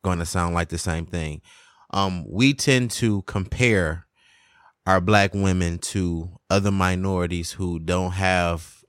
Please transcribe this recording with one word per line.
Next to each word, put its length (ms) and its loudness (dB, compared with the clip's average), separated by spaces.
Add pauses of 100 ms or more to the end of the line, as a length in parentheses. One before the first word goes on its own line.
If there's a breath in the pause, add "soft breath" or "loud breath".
gonna 220 -2
sound 300 -2
like 140 -2
the 80 -6
same 280 -4
thing. 360 -8 (500 soft breath)
Um, 380 -2
we 240 2
tend 380 0
to 320 0
compare 840 0 (800 soft breath)
our 160 4
black 320 4
women 460 2
to 600 -4 (100)
other 220 2
minorities 800 0
who 260 -4
don't 320 0
have, 760 0